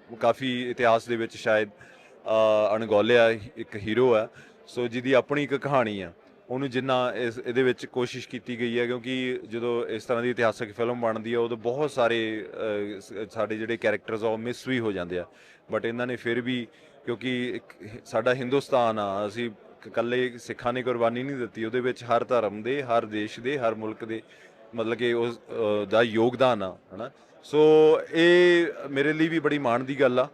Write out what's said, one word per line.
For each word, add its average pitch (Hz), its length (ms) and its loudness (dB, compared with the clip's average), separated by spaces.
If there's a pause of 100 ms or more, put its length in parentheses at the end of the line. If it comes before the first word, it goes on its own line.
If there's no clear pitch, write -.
(100)
ਉਹ 117 60 -16
ਕਾਫੀ 123 540 -2
ਇਤਿਹਾਸ 117 360 2
ਦੇ 117 100 -2
ਵਿੱਚ 113 200 -6
ਸ਼ਾਇਦ, 107 320 2
ਅ, 107 1080 0
ਅਣਗੌਲਿਆ 113 540 4 (260)
ਇੱਕ 113 200 -12
ਹੀਰੋ 110 380 2
ਆ, 110 140 2 (380)
ਸੋ 123 220 -6
ਜਿਹਦੀ 123 240 -4
ਆਪਣੀ 143 320 2
ਇੱਕ 131 100 -4
ਕਹਾਣੀ 123 460 0
ਆ। 85 120 -12 (380)
ਉਹਨੂੰ 131 200 -6
ਜਿੰਨਾ 127 440 0
ਇਸ, 117 320 -4
ਇਹਦੇ 123 160 2
ਵਿੱਚ 123 240 0
ਕੋਸ਼ਿਸ਼ 123 420 -6
ਕੀਤੀ 123 300 -10
ਗਈ 117 200 -2
ਹੈ, 120 80 0
ਕਿਉਂਕਿ 127 600 -6
ਜਦੋਂ 117 380 -4
ਇਸ 110 180 -8
ਤਰ੍ਹਾਂ 117 180 -2
ਦੀ 123 80 0
ਇਤਿਹਾਸਕ 113 420 -2
ਫਿਲਮ 120 280 -4
ਬਣਦੀ 113 340 -2
ਆ, 117 60 2
ਉਦੋਂ 117 160 -2
ਬਹੁਤ 123 340 -2
ਸਾਰੇ, 113 560 0 (500)
ਅ, 95 40 -14
ਸ-, 98 320 -12
ਸਾਡੇ 110 240 -4
ਜਿਹੜੇ 113 200 -4
ਕੈਰੈਕਟਰਸ 107 480 -2
ਆ 113 40 0
ਉਹ 110 100 -2
ਮਿਸ 120 300 -8
ਵੀ 131 100 0
ਹੋ 113 140 -2
ਜਾਂਦੇ 87 260 -4
ਆ। 85 80 -6 (480)
But 107 120 -2
ਇਹਨਾਂ 120 200 -4
ਨੇ 123 100 -6
ਫਿਰ 120 240 -2
ਵੀ, 123 260 -4 (380)
ਕਿਉਂਕਿ 123 500 -4
ਇੱਕ 107 100 -10 (200)
ਹ-, 110 200 -16
ਸਾਡਾ 123 300 0
ਹਿੰਦੁਸਤਾਨ 123 640 0
ਆ, 101 280 -2
ਅਸੀਂ 113 240 -6
ਕ-, - 360 -20
ਇਕੱਲੇ 120 520 -2
ਸਿੱਖਾਂ 120 340 -6
ਨੇ 127 100 -4
ਕੁਰਬਾਨੀ 120 400 0
ਨਹੀਂ 139 140 -8
ਦਿੱਤੀ, 113 280 -8
ਉਹਦੇ 113 160 -2
ਵਿੱਚ 123 240 -4
ਹਰ 117 200 2
ਧਰਮ 107 380 0
ਦੇ, 139 200 -4
ਹਰ 117 220 0
ਦੇਸ਼ 107 360 -6
ਦੇ, 135 180 -4
ਹਰ 113 160 0
ਮੁਲਕ 110 300 -8
ਦੇ, 110 180 -8 (520)
ਮਤਲਬ 117 200 -2
ਕਿ 117 180 0
ਉਸ, 117 260 -2
ਅ, 104 460 -2
ਦਾ 107 180 4
ਯੋਗਦਾਨ 117 600 2
ਆ, 92 140 -6 (180)
ਹਨਾ। 113 160 -12 (320)
ਸੋ - 180 2 (520)
ਇਹ 175 540 6 (240)
ਮੇਰੇ 143 220 2
ਲਈ 156 160 2
ਵੀ 165 100 -2
ਬੜੀ 147 200 0
ਮਾਣ 127 260 0
ਦੀ 135 160 -4
ਗੱਲ 127 180 4
ਆ 135 140 2